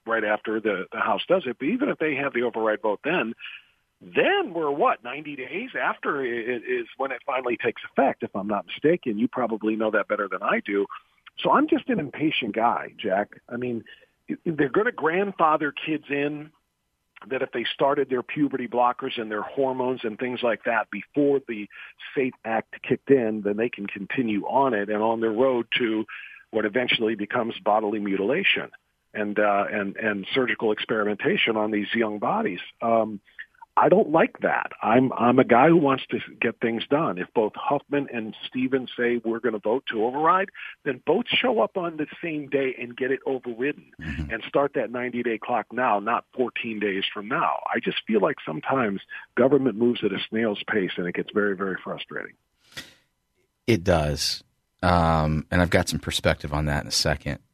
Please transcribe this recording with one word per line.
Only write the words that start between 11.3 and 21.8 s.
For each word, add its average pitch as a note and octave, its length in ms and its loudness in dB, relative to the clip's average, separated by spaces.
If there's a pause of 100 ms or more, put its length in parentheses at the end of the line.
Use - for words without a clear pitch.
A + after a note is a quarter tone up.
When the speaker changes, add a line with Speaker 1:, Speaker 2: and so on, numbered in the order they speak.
Speaker 1:
So - 140 2
I'm C#4 160 4
just D#4 200 0
an A3+ 120 0
impatient C#3 520 -2
guy, G#2+ 460 0
Jack. G2+ 300 0 (200)
I A#2+ 100 -8
mean, B2 260 -4 (600)
they're D3 260 0
gonna G3+ 200 2
grandfather D#3+ 800 2
kids - 400 -6
in D3 400 -4 (800)
that B2+ 140 -2
if B2+ 100 -4
they F3 200 -4
started C#3 380 2
their B2 140 0
puberty C3+ 420 -2
blockers B2 540 0
and A2 100 -8
their G#2 120 -4
hormones B2+ 600 -2
and G#2+ 160 -6
things B2 240 -4
like A2+ 220 0
that A2+ 260 0
before C#3 560 0
the G#2 220 -8 (480)